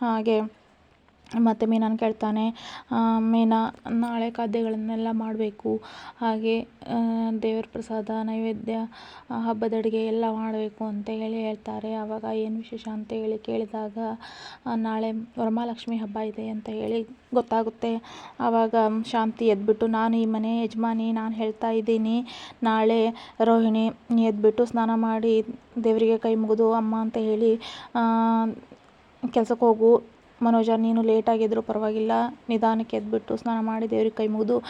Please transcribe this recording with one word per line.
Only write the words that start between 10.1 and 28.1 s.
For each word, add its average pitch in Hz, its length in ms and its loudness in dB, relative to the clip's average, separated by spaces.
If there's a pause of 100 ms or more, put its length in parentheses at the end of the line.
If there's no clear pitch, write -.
ಮಾಡಬೇಕು" 220 520 -6
ಅಂತ 208 260 -6
ಹೇಳಿ 220 280 -4
ಹೇಳ್ತಾರೆ. 220 560 -6
ಆವಾಗ 214 300 -6 (100)
"ಏನು 220 220 -2
ವಿಶೇಷ?" 226 320 -12
ಅಂತ 214 240 -8
ಹೇಳಿ 220 260 -4
ಕೇಳಿದಾಗ, 214 580 -6 (640)
ಆ, 240 140 -6
"ನಾಳೆ 220 360 -2 (240)
ವರಮಹಾಲಕ್ಷ್ಮಿ 233 640 -4
ಹಬ್ಬ 214 280 -6
ಇದೆ" 220 240 -8
ಅಂತ 220 220 -8
ಹೇಳಿ 220 300 -4 (340)
ಗೊತ್ತಾಗುತ್ತೆ. 226 580 0 (480)
ಆವಾಗ 226 340 2 (300)
ಶಾಂತಿ 226 420 -2
ಎದ್ಬಿಟ್ಟು, 214 400 4
"ನಾನು 226 300 2
ಈ 226 100 2
ಮನೆ 220 300 -2
ಯಜಮಾನಿ, 226 560 -2
ನಾನು 220 220 -2
ಹೇಳ್ತಾ 220 360 -2
ಇದ್ದೀನಿ, 226 460 2 (460)
ನಾಳೆ 220 380 4 (400)
ರೋಹಿಣಿ 226 440 4 (260)
ನೀ 233 140 4
ಎದ್ಬಿಟ್ಟು 214 400 4
ಸ್ನಾನ 226 260 0 (100)
ಮಾಡಿ 226 340 2 (480)
ದೇವರಿಗೆ 220 360 4
ಕೈ 226 160 2
ಮುಗಿದು 220 360 2
'ಅಮ್ಮ' 220 300 0
ಅಂತ 226 180 -2
ಹೇಳಿ, 220 340 2 (420)
ಆ, 240 80 2 (1200)